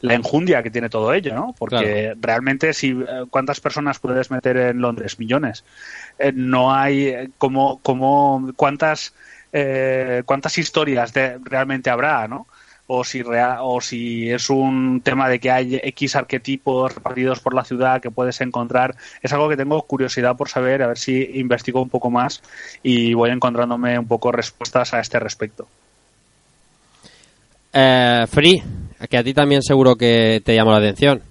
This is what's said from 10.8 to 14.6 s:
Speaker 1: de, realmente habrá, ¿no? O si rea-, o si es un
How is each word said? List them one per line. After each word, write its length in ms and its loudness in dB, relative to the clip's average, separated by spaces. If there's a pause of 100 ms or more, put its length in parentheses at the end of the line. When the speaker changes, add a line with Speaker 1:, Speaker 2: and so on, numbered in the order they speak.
Speaker 1:
de, 300 0
realmente 460 -2
habrá, 380 0
¿no? 180 -12 (420)
O 140 -2
si 200 -8
rea-, 400 0
o 180 -2
si 500 -6
es 180 -4
un 540 0